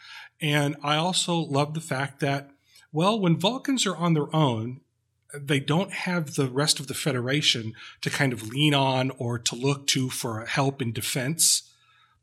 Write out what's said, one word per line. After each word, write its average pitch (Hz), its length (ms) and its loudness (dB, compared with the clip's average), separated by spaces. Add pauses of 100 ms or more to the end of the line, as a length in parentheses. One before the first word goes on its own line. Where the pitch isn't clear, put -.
(400)
And 147 440 2
I 147 140 0
also 175 400 0
love 147 360 0
the 160 80 -6
fact 139 380 -4
that, 139 320 -2 (400)
well, 190 280 2
when 170 200 4
Vulcans 247 480 0
are 175 80 -2
on 165 180 2
their 151 220 0
own, 127 460 0 (520)
they 143 260 0
don't 160 320 0
have 175 440 -4
the 139 120 0
rest 139 320 0
of 139 80 -10
the - 60 -8
Federation 127 800 0 (280)
to 143 100 -2
kind 139 220 2
of 110 140 -8
lean 143 260 2
on 135 440 2
or 120 220 -2
to - 160 -2
look 139 320 -2
to 131 220 2
for 113 360 -6
help 135 360 0
in 117 120 -2
defense, - 680 0 (600)